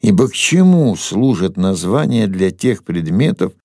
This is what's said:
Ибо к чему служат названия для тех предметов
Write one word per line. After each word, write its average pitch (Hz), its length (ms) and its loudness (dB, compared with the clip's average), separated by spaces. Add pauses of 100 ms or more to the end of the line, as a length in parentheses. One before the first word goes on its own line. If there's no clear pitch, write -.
Ибо 104 280 2
к 104 40 -8
чему 170 640 2
служат 95 640 -2
названия 104 680 0
для 95 240 -2
тех 117 340 -4
предметов 92 680 -2 (120)